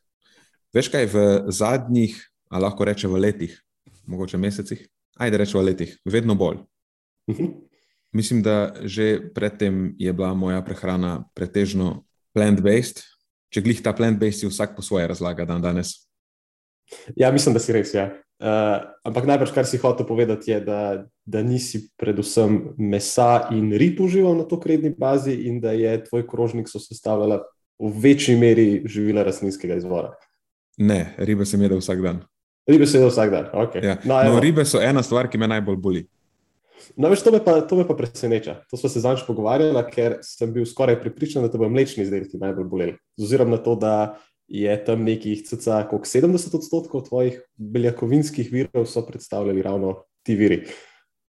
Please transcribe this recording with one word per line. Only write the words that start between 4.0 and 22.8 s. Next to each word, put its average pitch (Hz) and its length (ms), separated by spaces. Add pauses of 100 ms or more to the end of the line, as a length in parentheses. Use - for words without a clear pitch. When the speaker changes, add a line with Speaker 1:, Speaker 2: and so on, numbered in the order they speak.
Speaker 1:
mogoče 90 340
mesecih, 101 500 (320)
ajde, 110 180
rečemo 101 260
letih, 92 400
vedno 110 320
bolj. 87 220 (680)
Speaker 2:
Mhm. 110 180 (680)
Speaker 1:
Mislim, 110 280
da 104 400
že 107 480
pred 104 260
tem 95 400
je 92 160
bila 92 220
moja 92 280
prehrana 92 680
pretežno 95 760 (320)
plant-based, 104 640 (520)
če 104 80
glih 113 180
ta 107 140
plant-based 107 460
si 104 80
vsak 101 280
po 95 60
svoje 87 260
razlaga 87 380
dandanes. 87 600 (1040)
Speaker 2:
Ja, 131 200
mislim, 143 220
da 113 60
si 117 120
res, 107 220
ja. 98 160 (240)
Eh, 107 460 (220)
ampak 120 240
najbrž, 139 280
kar 131 120
si 127 120
hotel 123 260
povedati, 113 480
je, 104 80
da, 104 200 (420)
da 107 200
nisi 120 520
predvsem 107 840
mesa 113 760